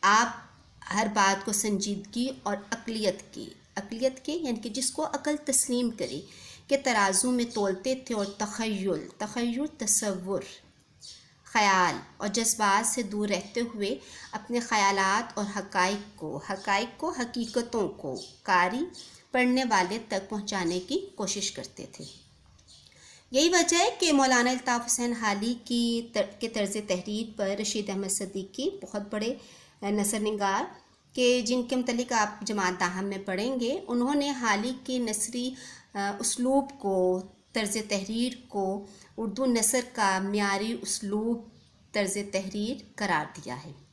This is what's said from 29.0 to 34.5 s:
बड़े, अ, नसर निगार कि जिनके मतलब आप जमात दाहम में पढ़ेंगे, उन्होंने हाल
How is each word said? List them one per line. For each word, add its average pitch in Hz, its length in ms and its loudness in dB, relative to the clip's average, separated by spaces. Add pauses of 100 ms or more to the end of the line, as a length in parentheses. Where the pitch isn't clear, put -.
बड़े, 220 280 -4 (440)
अ, 202 60 0
नसर 208 300 2
निगार 208 640 0 (300)
कि 247 280 4
जिनके 240 340 0
मतलब 247 360 -2
आप 208 300 2
जमात 190 360 0
दाहम 185 260 0
में 196 200 -4
पढ़ेंगे, 233 640 -2
उन्होंने 277 400 2
हाल 233 340 0